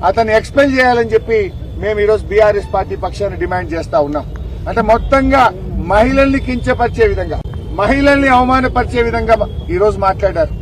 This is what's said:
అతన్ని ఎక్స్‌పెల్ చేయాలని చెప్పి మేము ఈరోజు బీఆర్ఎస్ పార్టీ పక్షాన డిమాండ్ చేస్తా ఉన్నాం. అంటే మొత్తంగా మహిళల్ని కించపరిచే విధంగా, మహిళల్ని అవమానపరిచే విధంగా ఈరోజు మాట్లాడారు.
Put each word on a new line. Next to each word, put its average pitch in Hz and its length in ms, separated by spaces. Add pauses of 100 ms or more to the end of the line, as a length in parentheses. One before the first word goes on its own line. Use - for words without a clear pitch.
అతన్ని 214 300
ఎక్స్‌పెల్ 269 440
చేయాలని 240 340
చెప్పి 220 380 (260)
మేము 208 220
ఈరోజు 208 260
బీఆర్ఎస్ 202 480
పార్టీ 190 220
పక్షాన 190 380
డిమాండ్ 175 400
చేస్తా 156 260
ఉన్నాం. 147 260 (420)
అంటే 190 140
మొత్తంగా 262 680 (360)
మహిళల్ని 269 520
కించపరిచే 240 680
విధంగా, 180 340 (300)
మహిళల్ని 277 560
అవమానపరిచే 247 760
విధంగా 226 320 (340)
ఈరోజు 196 300
మాట్లాడారు. 190 500 (120)